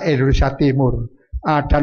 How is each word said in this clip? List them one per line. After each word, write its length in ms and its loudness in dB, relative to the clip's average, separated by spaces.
Indonesia 480 2
Timur, 560 0
ada 400 0